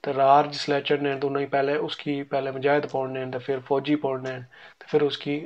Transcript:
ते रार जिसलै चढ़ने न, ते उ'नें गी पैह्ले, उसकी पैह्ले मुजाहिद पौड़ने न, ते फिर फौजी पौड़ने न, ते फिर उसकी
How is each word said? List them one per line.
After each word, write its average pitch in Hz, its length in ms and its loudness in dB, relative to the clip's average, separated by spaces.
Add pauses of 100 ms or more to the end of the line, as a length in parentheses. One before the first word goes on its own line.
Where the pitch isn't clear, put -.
ते 143 80 -4
रार 135 340 6
जिसलै 143 340 -2
चढ़ने 143 340 0
न, 135 60 -6
ते 143 60 -2
उ'नें 139 160 -2
गी 139 40 -2
पैह्ले, 139 300 0
उसकी 147 460 -4
पैह्ले 135 300 -4
मुजाहिद 139 400 2
पौड़ने 131 320 -4
न, 127 60 -8
ते 127 80 -6
फिर 131 220 -4
फौजी 139 360 0
पौड़ने 131 400 -4
न, 127 60 -12
ते - 460 -20
फिर 147 140 2
उसकी 143 440 -2